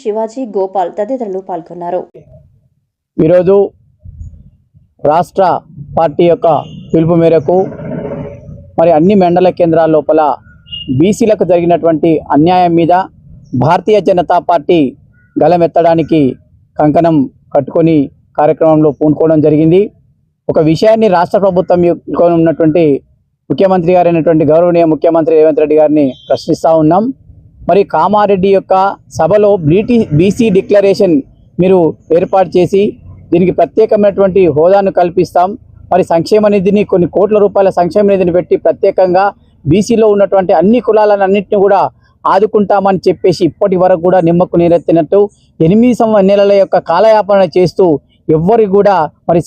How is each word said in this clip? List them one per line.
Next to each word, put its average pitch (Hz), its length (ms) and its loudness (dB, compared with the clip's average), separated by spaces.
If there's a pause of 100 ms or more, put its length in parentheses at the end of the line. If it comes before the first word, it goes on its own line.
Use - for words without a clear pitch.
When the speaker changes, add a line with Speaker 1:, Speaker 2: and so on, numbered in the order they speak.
Speaker 1:
శివాజీ, 220 420 -6 (120)
గోపాల్ 190 420 -4
తదితరులు 208 500 -8
పాల్గొన్నారు. 175 540 -10 (1120)
Speaker 2:
ఈరోజు 180 400 2 (1500)
రాష్ట్ర 175 340 -2 (520)
పార్టీ 165 280 -2
యొక్క 170 220 0 (460)
పిలుపు 165 280 0
మేరకు 165 360 0 (1200)
మరి 165 180 2
అన్ని 180 240 2
మండల 180 280 2 (100)
కేంద్రాల 165 380 0
లోపల 156 240 0 (800)
బీసీలకు 208 520 0
జరిగినటువంటి 170 600 0 (240)
అన్యాయం 175 440 2
మీద 170 160 2 (680)
భారతీయ 180 360 0 (100)
జనతా 180 300 0 (100)
పార్టీ 165 300 0 (580)
గలమెత్తడానికి 165 840 0 (580)
కంకణం 156 380 2 (380)
కట్టుకొని 160 420 0 (420)
కార్యక్రమంలో 156 600 2
పూనుకోవడం 156 480 0
జరిగింది. 160 340 2 (680)
ఒక - 100 -2 (120)
విషయాన్ని 220 460 2
రాష్ట్ర 175 280 -2
ప్రభుత్వం 180 360 0 (100)
యొక్క - 320 -4 (160)
ఉన్నటువంటి 165 460 0 (640)
ముఖ్యమంత్రి 185 460 0
గారైనటువంటి 170 560 2
గౌరవనీయ 170 420 2
ముఖ్యమంత్రి 160 440 0
రేవంత్ 156 240 2
రెడ్డి 151 180 0
గారిని 151 260 2 (220)
ప్రశ్నిస్తా 160 440 -2 (100)
ఉన్నాం. 170 220 2 (640)
మరి 185 140 2 (140)
కామారెడ్డి 196 600 0
యొక్క 190 180 -2 (440)
సభలో 202 340 2 (160)
బీటీ, 220 300 0 (200)
బీసీ 202 300 0 (100)
డిక్లరేషన్ 196 580 0 (420)
మీరు 185 220 2 (380)
ఏర్పాటు 185 400 -2
చేసి 185 240 0 (500)
దీనికి 175 200 0
ప్రత్యేకమైనటువంటి 196 880 0 (140)
హోదాను 190 420 2
కల్పిస్తాం, 180 500 -2 (440)
మరి 180 200 0
సంక్షేమ 208 360 0
నిధిని 202 420 0
కొన్ని 175 240 0
కోట్ల 208 280 0
రూపాయల 196 360 0
సంక్షేమ 180 340 0
నిధిని 185 240 0
పెట్టి 180 280 0
ప్రత్యేకంగా 185 600 0 (400)
బీసీలో 214 500 0
ఉన్నటువంటి 196 460 0
అన్ని 220 260 2
కులాలను 208 400 0
అన్నింటినీ 202 380 -2
కూడా 196 160 2 (440)
ఆదుకుంటామని 196 840 0
చెప్పేసి 185 440 0
ఇప్పటి 190 320 -2
వరకు 185 240 0
కూడా 185 220 2
నిమ్మకు 170 320 0
నీరెత్తినట్టు 170 600 0 (400)
ఎనిమిది 220 400 2
సంవ-, 220 280 2
నెలల 202 240 2 (100)
యొక్క 185 160 -2 (120)
కాలయాపన 196 680 2
చేస్తూ 180 300 0 (500)
ఎవ్వరికి 196 420 0
కూడా 196 180 0 (320)
మరి 170 180 0